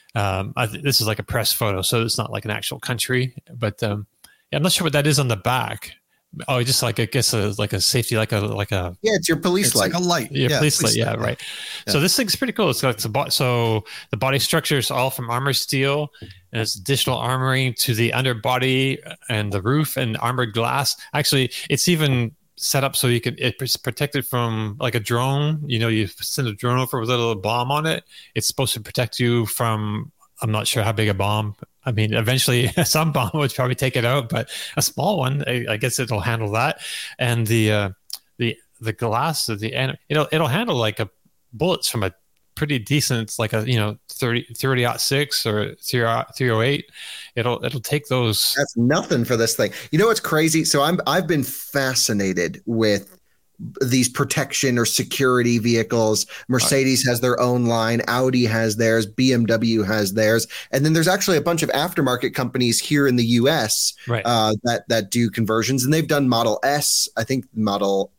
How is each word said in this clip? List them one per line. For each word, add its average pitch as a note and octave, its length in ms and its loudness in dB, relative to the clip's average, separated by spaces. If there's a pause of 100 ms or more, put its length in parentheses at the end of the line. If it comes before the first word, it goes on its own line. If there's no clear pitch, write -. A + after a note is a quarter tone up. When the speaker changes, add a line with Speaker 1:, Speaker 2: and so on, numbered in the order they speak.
(160)
Speaker 1:
Um, G2 400 -2
I A#2+ 120 0
th-, F#2+ 160 -10
this C3+ 180 0
is, G#2+ 60 -2
like, G#2+ 120 -2
a G2 40 -8
press - 280 -2
photo, G2 300 -2
so A2+ 220 0
it's A2+ 140 -2
not, A2+ 140 -6
like, G#2+ 140 -6
an G#2+ 60 -6
actual G#2+ 280 -8
country. B2+ 560 -2 (180)
But, A2+ 300 -4
um, G#2 240 -2 (440)
yeah, C#3+ 60 0
I'm D3 60 2
not F3+ 80 2
sure F3+ 140 0
what D3+ 80 0
that C#3+ 140 2
is C#3+ 120 4
on C3+ 80 2
the A#2 80 0
back. A2+ 560 -2 (560)
Oh, B2+ 160 0
just, B2+ 180 0
like, A#2 180 0
I A#2 60 2
guess B2 280 0
a, G#2 260 0
like, G#2+ 140 -2
a F#2+ 80 -2
safety, A#2 360 0
like A2 140 0
a, G#2+ 80 2
like G#2 320 -2
a F2+ 320 -2
Speaker 2:
Yeah, A3 100 2
it's E3+ 160 0
your D#3+ 80 2
police F#3 300 2
Speaker 3:
It's - 80 0
Speaker 2:
light. F#3+ 180 2
Speaker 3:
like F3 80 -2
a - 20 0
light. F3 280 0
Speaker 1:
Yeah, C#3 180 0
Speaker 3:
Yeah, D3 80 2
Speaker 1:
police C#3+ 220 2
Speaker 3:
police A2 180 2
Speaker 1:
light. A2 80 0
Speaker 3:
light. A2 140 -2
Speaker 1:
Yeah, A2+ 40 -4
right. A#2 180 -4 (440)
Speaker 3:
Yeah. - 80 -2
Speaker 1:
So D3 60 2
this F3 160 2
thing's A#3 200 0
pretty A#3+ 180 -2
cool. F#3 180 2
It's - 100 -4
got B2+ 160 0
the - 120 -4
bo-, B2+ 200 -2
so A#2 560 2 (240)
the - 80 -4
body C3+ 220 0
structure D3+ 400 0
is - 100 -2
all B2+ 220 0
from A#2+ 180 -8
armor B2+ 240 0
steel, C#3 560 0 (420)
and A#2 80 -4
it's A2 160 -2
additional B2+ 440 0
armoring C3 600 0
to B2 120 0
the A2+ 200 2
underbody B2+ 840 0 (320)
and G#2+ 240 -2
the G2 80 -2
roof C#3 340 0
and A#2 220 -2
armored B2 360 -2
glass. B2+ 420 0 (180)
Actually, C#3 380 0 (180)
it's - 180 0
even C#3 440 2 (240)
set - 280 -2
up C3+ 120 -2
so - 120 0
you A#2+ 140 4
can, B2 160 -4
it's B2+ 400 -2
protected - 480 -4
from, A2 540 -2
like, B2 160 0
a A#2+ 40 0
drone. C3+ 680 0
You B2 100 -2
know, A#2 100 2
you A2 200 2
send - 400 -6
a G#2+ 60 -4
drone B2 260 0
over C3 200 -2
with A2+ 120 -2
a B2 60 2
little A#2 180 0
bomb A#2 360 -2
on D3+ 140 0
it. - 200 -2 (280)
It's - 140 -2
supposed - 260 0
to A2+ 80 -6
protect - 380 -4
you A#2+ 260 2
from, G#2+ 680 -2 (300)
I'm A2+ 100 0
not G#2+ 160 -2
sure - 140 0
how G#2+ 120 0
big G#2+ 160 2
a G2 40 2
bomb. G#2 420 -2 (300)
I C3 60 -2
mean, G#2+ 220 0
eventually B2 540 2
<laughs> - 180 0
some D#3 260 2
bomb C#3 220 0
would D3 200 0
probably B2 220 -2
take C3 220 -2
it A#2 80 2
out, B2 240 0
but - 200 -4 (280)
a D3+ 40 2
small G3 360 0
one, C#3 300 0
I, B2 240 -2
I G#2+ 60 0
guess B2 220 -2
it'll A2+ 220 -2
handle A2+ 300 -2
that. A#2 280 0 (400)
And A#2 260 2
the, A2 260 4
uh, G#2 180 2 (480)
the, A#2 180 -2 (240)
the A2 140 -4
glass B2 560 -2
of G#2+ 100 -4
the, A2+ 140 -4
and C3 240 -4 (100)
it'll, D3 240 0
it'll D#3 160 2
handle, F3+ 300 0
like, A2 240 0
a G#2 80 -4 (420)
bullets D#3 380 -2
from A2 140 -2
a F#2 100 -2 (420)
pretty D3 240 -2
decent, B2 440 0
it's - 160 -6
like A2 120 0
a, A2+ 180 0
you B2+ 80 2
know, G#2+ 200 0 (120)
thirty, A#2+ 340 -2 (120)
thirty-aught B2 460 0
six - 440 0
or G#2+ 380 0
three B2 200 0 (480)
oh A2 100 2
eight. C#3 240 0 (500)
It'll, A#2 300 -2
it'll B2+ 160 -4
take D3 260 -4
those. A#2+ 480 0
Speaker 2:
That's C#3+ 220 -2
nothing B2+ 480 2
for B2 100 0
this A2+ 200 2
thing. G#2 180 0 (180)
You D#3 80 2
know G#3+ 80 6
what's A3 120 2
crazy? D#3 440 2
So C#3 200 2
I'm, F3 240 2
I've D#3+ 200 2
been D#3 160 0
fascinated G2+ 1200 -2
with A2 540 0 (600)
these B2+ 280 2
protection C3 720 -2
or A#2 60 2
security B2 720 2
vehicles. A2+ 680 2 (240)
Mercedes C3 580 2
has A#2+ 140 0
their B2+ 180 2
own B2 260 2
line, A#2 420 2
Audi B2+ 380 2
has A2+ 300 0
theirs, A2+ 300 2
B B2+ 260 2
M A#2 140 4
W A2+ 380 2
has G2+ 320 0
theirs. A2 320 4 (240)
And C#3 120 2
then D#3 100 4
there's D#3+ 140 4
actually F#3+ 300 2
a C#3+ 40 2
bunch E3+ 200 0
of D#3 80 0
aftermarket C3+ 640 0
companies B2 460 0
here C#3+ 280 2
in B2+ 80 4
the A#2+ 80 2
U A#2+ 240 2
S, C#3 460 0 (140)
Speaker 1:
Right. A#2 180 -2
Speaker 2:
uh, A2 280 2 (100)
that, A#2 260 -2
that A2 220 0
do A#2+ 180 2
conversions, A2+ 560 0
and C#3+ 80 2
they've D#3 140 2
done C#3+ 200 2
Model A#2 360 2
S, C#3+ 520 0
I A2+ 80 0
think C3 300 -2
Model G2+ 640 0